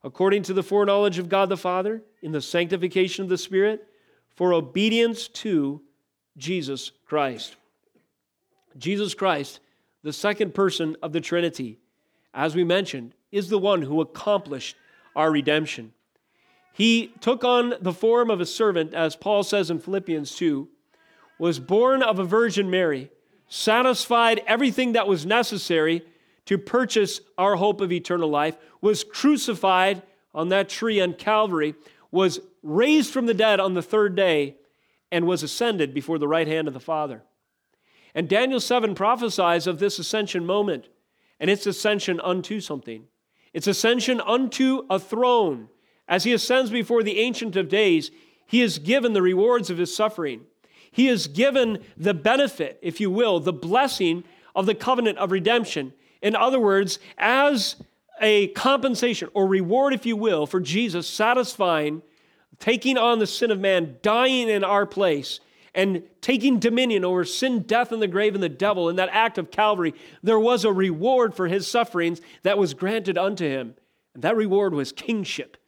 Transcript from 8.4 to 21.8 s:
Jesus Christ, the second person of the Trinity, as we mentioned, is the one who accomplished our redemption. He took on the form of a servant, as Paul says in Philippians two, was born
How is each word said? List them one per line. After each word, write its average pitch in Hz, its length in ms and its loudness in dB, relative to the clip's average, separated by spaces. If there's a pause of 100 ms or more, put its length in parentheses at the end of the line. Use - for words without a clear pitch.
Jesus 196 380 -4
Christ, 160 440 -2 (440)
the 147 100 -8
second 208 400 -2
person 170 480 0
of 156 120 -8
the 165 80 -2
Trinity, 156 580 -4 (540)
as 151 220 -4
we 180 80 2
mentioned, 165 520 -2 (160)
is 202 180 -4
the 208 100 0
one 185 240 2
who 147 180 -2
accomplished 156 760 -4 (380)
our 156 160 2
redemption. 151 640 -2 (760)
He 226 360 2 (120)
took 240 240 0
on 240 380 2
the 185 100 -2
form 226 400 2
of 190 80 0
a 175 60 -2
servant, 170 480 -2
as 160 240 -2
Paul 202 260 0
says 190 260 -2
in 165 100 -4
Philippians 170 580 -6
two, 143 320 -2 (680)
was 160 220 -2
born 233 420 2